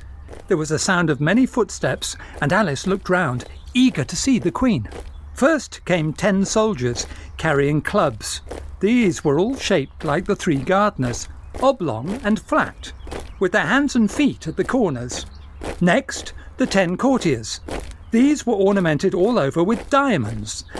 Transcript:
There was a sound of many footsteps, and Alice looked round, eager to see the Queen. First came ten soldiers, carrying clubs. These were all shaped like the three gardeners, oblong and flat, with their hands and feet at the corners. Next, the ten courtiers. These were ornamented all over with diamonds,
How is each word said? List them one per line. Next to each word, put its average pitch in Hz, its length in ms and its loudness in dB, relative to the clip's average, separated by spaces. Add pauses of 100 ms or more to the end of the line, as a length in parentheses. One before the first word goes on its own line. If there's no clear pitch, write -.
(460)
There 196 100 2
was 151 140 -2
a 156 80 0
sound 175 320 2
of 131 100 0
many 202 260 4
footsteps, - 720 -2 (240)
and 151 120 2
Alice 180 340 2
looked 190 240 0
round, 151 340 0 (300)
eager 247 300 4
to - 120 -6
see 254 220 2
the 165 140 0
Queen. 185 360 0 (460)
First - 500 0
came 160 280 0
ten 196 320 2
soldiers, 156 600 0 (320)
carrying 147 440 2
clubs. 151 580 -2 (380)
These 214 460 2
were 147 160 4
all 240 160 0
shaped - 480 -2
like 160 220 0
the 202 100 0
three 139 260 0
gardeners, 180 680 0 (320)
oblong 190 640 0
and 214 160 2
flat, - 540 -4 (480)
with 185 100 2
their 190 160 2
hands 262 300 2
and 214 140 4
feet 247 360 0
at 160 100 -6
the - 80 0
corners. 139 600 -2 (540)
Next, - 520 0 (240)
the 254 100 2
ten 185 300 2
courtiers. 185 640 0 (500)
These 269 360 4
were 240 80 2
ornamented 190 580 4
all 214 260 4
over 143 240 2
with 220 280 0
diamonds, 123 760 0 (140)